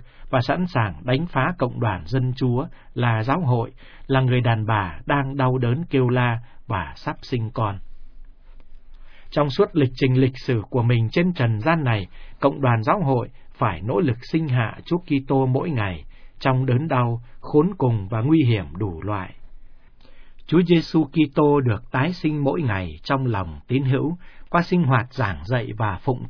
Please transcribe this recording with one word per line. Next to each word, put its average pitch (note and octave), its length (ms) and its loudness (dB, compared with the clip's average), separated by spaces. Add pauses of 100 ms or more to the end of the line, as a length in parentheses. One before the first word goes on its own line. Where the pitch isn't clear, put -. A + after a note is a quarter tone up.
(300)
và C3+ 120 2
sẵn E3+ 260 0
sàng A2 360 0
đánh C3+ 220 0
phá D#3 320 0
cộng B2 220 -2
đoàn G2+ 260 0
dân B2+ 300 0
Chúa B2+ 300 0 (280)
là A#2 300 2
giáo C#3 180 0
hội, B2 300 0 (360)
là C3+ 140 4
người B2 200 2
đàn A2+ 240 2
bà G2 400 0
đang C#3 320 0
đau B2+ 200 2
đớn B2 320 0
kêu B2+ 200 2
la A#2+ 300 2 (280)
và E2 280 -4
sắp - 260 -8
sinh A2 320 -4
con. G2+ 260 -2 (1500)
Trong D3 200 0
suốt G3 240 2
lịch C#3 220 4
trình C3 260 4
lịch C3 160 2
sử A#2 320 0
của B2 140 0
mình A#2 260 4
trên F3 240 2
trần A#2 260 0
gian D#3+ 240 2
này, A2 240 0 (320)
cộng C#3 220 2
đoàn A#2 220 4
giáo F3 200 2
hội B2 260 0 (240)
phải F#2 280 -2
nỗ C3 180 0
lực B2+ 320 0
sinh D#3+ 160 2
hạ B2 380 0
Chúa E3+ 120 0
Kitô C3+ 480 0
mỗi C#3 240 0
ngày G2 340 -2 (360)
trong C3 260 2
đớn C3 220 2
đau, B2 340 0 (180)
khốn D#3 380 4
cùng A2+ 300 0
và G#2+ 140 -2
nguy D3+ 220 4
hiểm A2 220 2 (120)
đủ F2+ 240 -4
loại. G2 320 -6 (1120)
Chúa E3 140 6
Giêsu D#3+ 420 4
Kitô D3 580 2
được A2 300 0
tái D3 220 0
sinh D3+ 300 -2
mỗi E3 180 0
ngày F#2+ 420 -2
trong C3+ 220 0
lòng F2+ 420 -2
tín C3+ 160 2
hữu C3+ 340 0 (320)
qua F3 120 2
sinh F3 220 2
hoạt B2+ 300 2
giảng F#2+ 320 -4
dạy A#2 320 -2
và G#2 240 0
phụng A#2+ 280 -2